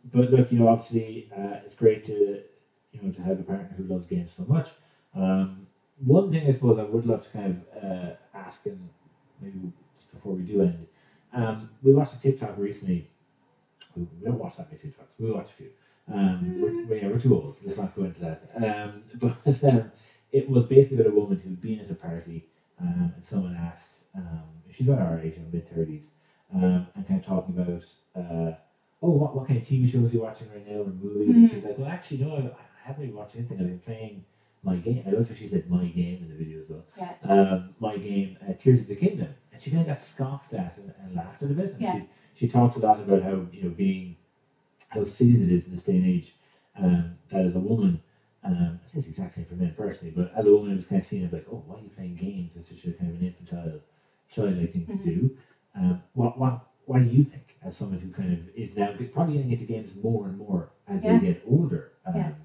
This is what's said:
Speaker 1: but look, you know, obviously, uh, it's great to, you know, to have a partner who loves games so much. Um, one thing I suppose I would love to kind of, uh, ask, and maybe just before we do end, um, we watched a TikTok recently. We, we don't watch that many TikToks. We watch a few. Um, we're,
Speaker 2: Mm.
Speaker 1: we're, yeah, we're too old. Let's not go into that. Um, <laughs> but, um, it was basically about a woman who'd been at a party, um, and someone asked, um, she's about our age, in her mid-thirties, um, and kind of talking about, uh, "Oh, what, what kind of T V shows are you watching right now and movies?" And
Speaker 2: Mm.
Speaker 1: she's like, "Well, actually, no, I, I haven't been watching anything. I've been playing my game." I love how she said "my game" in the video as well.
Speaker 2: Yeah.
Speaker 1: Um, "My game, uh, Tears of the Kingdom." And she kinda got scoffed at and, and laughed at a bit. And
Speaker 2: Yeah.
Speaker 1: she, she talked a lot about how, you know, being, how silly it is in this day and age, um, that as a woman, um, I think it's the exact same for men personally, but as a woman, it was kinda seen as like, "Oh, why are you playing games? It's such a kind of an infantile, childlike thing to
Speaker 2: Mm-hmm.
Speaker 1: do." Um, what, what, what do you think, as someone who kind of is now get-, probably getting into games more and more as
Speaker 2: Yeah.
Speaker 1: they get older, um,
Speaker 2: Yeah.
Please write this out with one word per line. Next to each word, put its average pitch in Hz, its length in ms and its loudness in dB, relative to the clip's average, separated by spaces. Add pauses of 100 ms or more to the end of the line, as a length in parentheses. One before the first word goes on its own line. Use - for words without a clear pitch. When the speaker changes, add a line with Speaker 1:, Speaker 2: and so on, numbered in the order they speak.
(120)
Speaker 1:
but 123 180 4
look, 123 220 6
you 117 80 6
know, 113 80 8
obviously, 113 680 0
uh, 101 280 -8
it's - 100 -20
great 107 300 4
to, 101 380 -2 (500)
you 110 100 -20
know, 95 80 -6
to 90 120 -10
have 92 180 -4
a - 20 -10
partner 98 340 -8
who - 80 -8
loves 92 220 -6
games 175 260 -6
so 180 140 -12
much. 147 240 0 (440)
Um, 95 520 -2 (380)
one 175 260 6
thing 151 160 0
I 135 60 6
suppose 120 260 4
I 104 60 -4
would 117 220 -2
love 113 180 0
to - 60 -20
kind 98 260 -4 (180)
of, - 100 -14
uh, 92 300 -8 (200)
ask, - 320 -14
and 185 220 -12 (520)
maybe 92 320 -12 (240)
just - 160 -20
before 98 220 -10
we 90 100 -6
do 101 180 2
end, 85 240 0 (460)
um, 113 380 -4 (120)
we 135 120 10
watched 139 200 2
a - 60 -18
TikTok 113 380 -2
recently. 95 500 -4 (880)
We, 175 60 -8 (180)
we 202 60 -10
don't 127 120 -2
watch - 180 -10
that 160 140 -16
many 151 120 -20
TikToks. - 360 -18
We 113 120 -4
watch 98 200 -8
a - 40 -20
few. - 160 -20 (380)
Um, 180 520 0
we're, 85 100 2
Speaker 2:
Mm. - 180 -6
Speaker 1:
we're, 110 80 -2
yeah, 196 120 -4
we're 113 120 0
too 131 140 6
old. - 300 -2
Let's 98 140 -8
not 95 180 -6
go 98 80 -4
into 87 180 -8
that. 80 340 -10
Um, 104 540 -4
<laughs> - 40 -18
but, 127 500 0
um, 117 260 4 (420)
it 135 160 2
was 123 180 4
basically 135 340 8
about 107 120 6
a 104 80 2
woman 98 180 2
who'd 90 220 -12
been 110 200 -6
at 92 100 -12
a 87 40 -8
party, 85 540 -10 (320)
um, 87 360 -2
and - 100 -20
someone 90 280 -4
asked, - 500 -12 (100)
um, 85 300 -10 (260)
she's 131 180 0
about 135 120 4
our 82 200 0
age, 82 160 -8
in 82 80 -14
her 80 80 -14
mid-thirties, - 580 -6 (440)
um, 180 400 2
and - 120 -10
kind 92 140 0
of - 60 -10
talking 92 320 -4
about, 87 260 -4 (320)
uh, 82 380 -4 (480)
"Oh, 175 80 4
what, 147 260 4
what 131 120 -6
kind 123 120 2
of - 60 -8
T 131 160 2
V 123 60 6
shows 117 220 2
are 117 40 0
you 113 80 0
watching 110 280 -10
right 104 160 -16
now 104 160 -6
and 196 200 -8
movies?" 208 340 4
And 226 120 12
Speaker 2:
Mm. - 40 -6
Speaker 1:
she's 202 120 -6
like, 208 140 -6
"Well, 139 100 -4
actually, 143 360 -6
no, 151 120 -4
I, 139 40 -2
I - 240 -8 (200)
haven't 139 220 -10
been 104 100 -12
watching 113 240 -14
anything. 120 200 -8
I've 90 60 -2
been 90 140 -8
playing 110 440 -14 (380)
my 92 140 -2
game." 123 300 -2
I 190 40 -4
love 120 180 2
how - 60 -16
she - 140 -14
said 175 220 -4
"my 90 160 0
game" 87 360 -4
in 82 60 -14
the 78 80 -16
video 78 240 -12
as - 100 -18
well. 78 140 -16 (140)
Speaker 2:
Yeah. 90 160 -10 (100)
Speaker 1:
Um, 95 560 2
"My 104 160 -6
game, 98 400 -4 (120)
uh, 92 60 -4
Tears 123 260 4
of - 80 -10
the 101 80 -8
Kingdom." 170 320 -2 (240)
And - 80 -20
she 139 100 -12
kinda 165 160 2
got 143 160 -6
scoffed - 520 -10
at 180 240 -8
and, 196 140 -18 (120)
and 185 100 -12
laughed - 280 -10
at 143 80 -2
a 143 40 -2
bit. 190 180 -4
And - 80 -10
Speaker 2:
Yeah. 214 120 -2
Speaker 1:
she, 101 160 -8 (260)
she 120 140 0
talked 120 280 4
a 117 40 -8
lot 107 200 4
about 98 220 4
how, 92 300 -2
you 98 120 -10
know, 87 60 -2
being, 92 460 -2 (720)
how 107 160 -4
silly 120 380 6
it 90 100 2
is 85 140 2
in 92 80 -14
this 87 100 -10
day 98 120 0
and 92 100 4
age, 87 300 -2 (400)
um, 87 400 2 (140)
that 95 140 0
as 87 100 0
a 90 60 -2
woman, 98 420 2 (420)
um, 175 400 0
I - 40 -20
think - 80 -14
it's 143 100 -4
the 80 40 -14
exact - 240 -10
same 85 100 -10
for 87 100 -16
men 87 220 -2
personally, 90 400 -8
but 90 180 -2
as 107 120 2
a 104 40 8
woman, 104 220 6
it 95 40 -2
was 90 100 -8
kinda 95 180 0
seen 95 200 -6
as 85 80 -6
like, 80 180 -8
"Oh, - 160 -12
why - 100 -16
are 110 60 -18
you 101 80 -20
playing 90 260 -12
games? 92 400 -8
It's - 140 -20
such 175 160 -18
a 175 60 -6
kind - 220 -8
of 170 60 -8
an 90 60 -2
infantile, 87 540 -10 (480)
childlike 95 440 -2
thing 165 140 -4
to - 60 -10
Speaker 2:
Mm-hmm. 196 100 -6
Speaker 1:
do." 165 340 0 (380)
Um, 90 280 0 (120)
what, 120 240 0
what, 127 280 -2 (200)
what 131 160 2
do 120 60 4
you 135 160 6
think, - 380 -10
as 185 140 -12
someone 95 240 -8
who 92 100 -12
kind 92 220 -4
of 85 80 -2 (140)
is 104 220 -10
now 101 160 0
get-, 120 220 -10
probably 165 200 2
getting 131 180 0
into 113 140 -2
games 110 360 -8
more 107 260 0
and 95 100 -8
more 104 320 -4 (180)
as 196 160 -4
Speaker 2:
Yeah. 233 140 8
Speaker 1:
they 202 80 4
get 170 200 -2
older, 151 460 2 (140)
um, 175 100 -2
Speaker 2:
Yeah. 160 140 -2 (140)